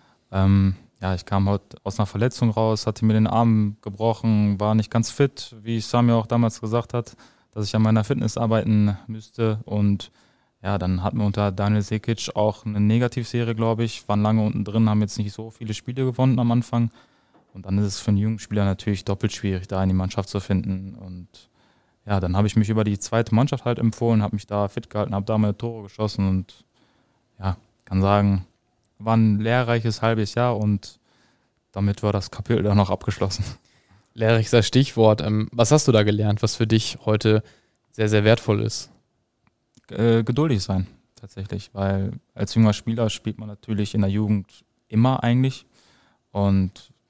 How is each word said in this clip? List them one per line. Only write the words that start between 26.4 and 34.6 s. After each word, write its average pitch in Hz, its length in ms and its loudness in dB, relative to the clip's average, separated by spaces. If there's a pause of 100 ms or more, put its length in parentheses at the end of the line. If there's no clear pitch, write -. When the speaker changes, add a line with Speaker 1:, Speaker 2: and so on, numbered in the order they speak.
Speaker 1:
ja, 95 200 -4 (260)
kann 95 180 -2
sagen, 98 440 2 (520)
war 113 200 0
ein 107 240 4
lehrreiches 117 600 0
halbes 110 340 0
Jahr 120 220 0
und 104 420 -2 (760)
damit 101 280 -2
war 104 120 0
das 98 180 -4
Kapitel - 320 -2
dann 104 160 4
auch 95 100 4
abgeschlossen. 98 540 -4 (680)
Speaker 2:
Lehrreich 113 320 2
ist - 80 0
das 113 140 4